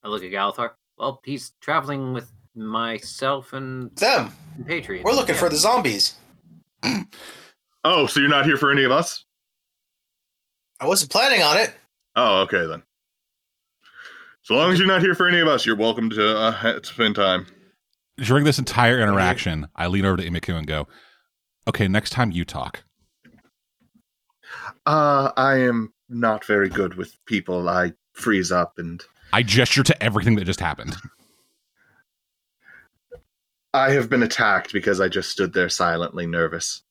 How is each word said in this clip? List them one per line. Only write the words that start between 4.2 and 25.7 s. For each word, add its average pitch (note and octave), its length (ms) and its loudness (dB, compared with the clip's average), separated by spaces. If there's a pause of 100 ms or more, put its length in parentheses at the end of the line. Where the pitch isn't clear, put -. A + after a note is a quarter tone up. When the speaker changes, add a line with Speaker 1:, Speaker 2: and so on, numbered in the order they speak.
Speaker 1:
compatriots. C3 500 -8
Speaker 2:
We're G#3+ 80 2
looking F3+ 220 0
Speaker 1:
Yeah. D#3 60 -2
Speaker 2:
for F3 80 2
the D3+ 80 -2
zombies. F3 580 0 (1700)
Speaker 3:
Oh, D#3 240 2
so - 140 0
you're C#3 80 2
not C#3+ 160 4
here D3+ 120 2
for C#3+ 140 2
any C#3 140 2
of B2 60 2
us? - 340 -2 (1500)
Speaker 2:
I - 80 -2
wasn't E3 240 0
planning A#3+ 300 4
on D3+ 160 4
it. - 160 0 (420)
Speaker 3:
Oh, G#2 280 4
okay F2+ 220 0
then. D#2+ 180 -8 (1600)
So A2+ 120 -2
long D#3+ 160 4
as F3 80 2
you're F#3 80 2
not F#3+ 140 4
here F3 140 2
for F3 120 2
any F3 120 4
of D#3+ 100 4
us, C3 160 2
you're A2+ 100 2
welcome A2+ 360 0
to, G#2+ 260 2
uh, A2 140 2
ha-, A2+ 320 -2
spend G#2+ 320 0
time. F#2+ 300 2 (720)
Speaker 4:
During C3 280 2
this D3 120 4
entire A#2+ 400 2
Speaker 2:
Thank A2+ 100 2
you. G2+ 60 2
Speaker 4:
interaction, F2 640 0
I E2+ 120 -4
lean F#2+ 180 0
over F#2+ 120 2
to F2+ 100 -4
Imiku E2+ 300 -4
and D#2 80 -6
go, D2+ 220 -4 (800)
"Okay, G#2+ 220 0
next G#2 220 0
time A#2 200 0
you E2+ 140 -2
talk." - 380 -10 (2000)
Speaker 3:
Uh, D3 500 2
I C3+ 200 2
am A#2 360 0 (160)